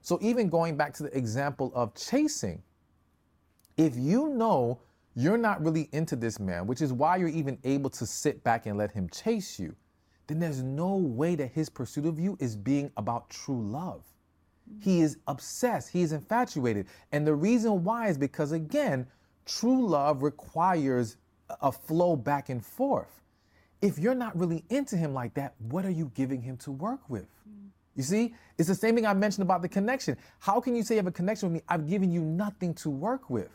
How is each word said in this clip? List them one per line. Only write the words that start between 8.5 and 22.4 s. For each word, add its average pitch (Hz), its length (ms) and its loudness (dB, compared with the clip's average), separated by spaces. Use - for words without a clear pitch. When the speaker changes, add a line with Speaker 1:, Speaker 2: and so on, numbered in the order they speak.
Speaker 1:
and 104 120 -2
let 104 140 0
him 92 180 -4
chase - 500 -4
you, 82 160 -8
then 156 120 -4
there's 151 220 -2
no 151 340 -2
way 160 400 0
that 139 160 -4
his 160 180 -2
pursuit 147 360 -6
of 160 140 -2
you 185 200 -2
is 120 160 -2
being 135 420 0
about 117 320 -4
true 131 320 -6
love. 120 420 -6
Speaker 2:
Mm. - 120 -18
Speaker 1:
He 180 180 6
is 151 160 4
obsessed. 165 600 -2
He 180 120 0
is 160 120 2
infatuated. 131 720 0
And 151 160 2
the 151 80 4
reason 208 480 2
why 226 240 0
is 165 100 2
because, 139 340 -2
again, 160 540 0
true 254 400 2
love 143 380 2
requires 147 960 0
a 135 100 2
flow 170 440 0
back 139 340 -2